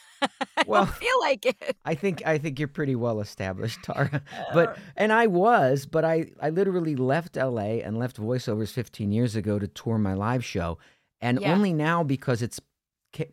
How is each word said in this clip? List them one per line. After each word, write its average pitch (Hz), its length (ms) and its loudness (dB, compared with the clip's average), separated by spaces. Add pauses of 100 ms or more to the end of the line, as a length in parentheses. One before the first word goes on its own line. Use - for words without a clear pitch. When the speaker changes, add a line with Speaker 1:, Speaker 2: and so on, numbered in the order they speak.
Speaker 1:
<laughs> - 200 -20
I - 460 -2
Speaker 2:
Well, 208 160 4
Speaker 1:
don't - 120 -2
feel - 260 0
like - 240 0
it. - 400 -2
Speaker 2:
I 160 100 -2
think, 196 300 -2
I 156 120 2
think 143 220 -6
you're 151 80 -2
pretty 143 280 -2
well 113 260 0
established, 101 600 -6
Tara. 139 400 -2 (160)
<laughs> - 160 -6
But, 220 180 6
Speaker 1:
Uh. - 40 -12 (220)
Speaker 2:
and 214 160 2
I 233 140 6
was, 175 580 4
but 160 180 0
I, 165 280 0 (100)
I 147 80 0
literally 170 480 0
left 143 400 0
L 127 240 0
A 110 200 -2
and 107 160 -4
left 120 220 -4
voiceovers 110 540 -2
fifteen 107 400 -4
years 113 240 2
ago 104 200 0
to 101 120 -4
tour - 280 -4
my 95 180 0
live 117 280 -2
show. 85 360 -4 (420)
And 123 180 0
Speaker 1:
Yeah. 156 140 2
Speaker 2:
only 196 180 4
now, 165 320 2
because 127 380 -2
it's - 180 -6 (540)
ca-, - 200 -8